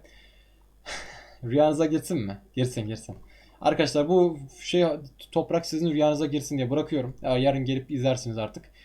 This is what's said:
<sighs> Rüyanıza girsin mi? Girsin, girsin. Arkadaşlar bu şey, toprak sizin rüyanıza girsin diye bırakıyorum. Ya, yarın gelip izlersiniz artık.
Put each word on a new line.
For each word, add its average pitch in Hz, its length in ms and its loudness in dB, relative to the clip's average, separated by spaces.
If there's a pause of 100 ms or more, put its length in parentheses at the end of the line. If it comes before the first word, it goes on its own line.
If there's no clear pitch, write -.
(720)
<sighs> - 760 -16
Rüyanıza 147 420 2
girsin 156 320 -2
mi? 101 200 -6 (160)
Girsin, 127 320 -2
girsin. 110 300 -10 (440)
Arkadaşlar 151 480 2
bu 175 300 4 (220)
şey, 175 260 2 (460)
toprak 165 340 0
sizin 160 240 0
rüyanıza 151 360 2
girsin 143 320 -4
diye 127 120 -2
bırakıyorum. 143 520 -2
Ya, 127 160 0
yarın 135 260 2
gelip 131 260 -4
izlersiniz 127 480 -2
artık. - 340 -8 (140)